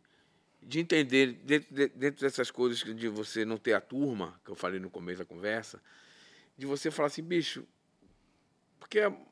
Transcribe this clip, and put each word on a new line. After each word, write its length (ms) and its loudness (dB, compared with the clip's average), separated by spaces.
de 180 -4
entender 540 4
dentro, 300 2
de, 160 4
dentro 320 -2
dessas 300 0
coisas 320 0
que, 100 -8
de 140 -4
você 380 -4
não 120 -2
ter 160 2
a 80 4
turma, 600 -4
que 80 -16
eu 40 -10
falei 240 -4
no 100 -10
começo 300 -8
da 60 -10
conversa, 560 -6
de 80 -10
você 260 -2
falar 160 2
assim, 160 -6
"Bicho, 420 -2
porque 200 -2
a, 120 4